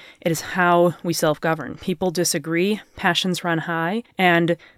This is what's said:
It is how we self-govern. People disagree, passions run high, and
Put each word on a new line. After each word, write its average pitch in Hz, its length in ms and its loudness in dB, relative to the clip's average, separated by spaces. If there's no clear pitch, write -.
It 175 100 -2
is 160 120 -4
how 175 600 4
we 170 120 -2
self-govern. 160 640 -2
People - 320 -4
disagree, 170 720 -2
passions 185 480 0
run 170 180 -2
high, 170 420 -4
and 170 360 4